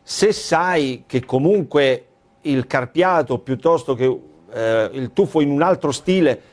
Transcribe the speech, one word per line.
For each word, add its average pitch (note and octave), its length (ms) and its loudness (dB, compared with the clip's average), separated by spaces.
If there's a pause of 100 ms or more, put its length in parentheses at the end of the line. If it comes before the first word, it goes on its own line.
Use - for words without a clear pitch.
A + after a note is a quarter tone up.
se - 300 0
sai E3 720 -2
che B2+ 180 -4
comunque C#3+ 840 0 (360)
il C3+ 240 -2
carpiato D3+ 760 0
piuttosto D3+ 540 -2
che, B2+ 260 0 (340)
eh, A2+ 400 0
il C3 200 -8
tuffo F3+ 260 0
in C#3+ 120 2
un C#3+ 100 0
altro E3 300 0
stile E3 500 0 (120)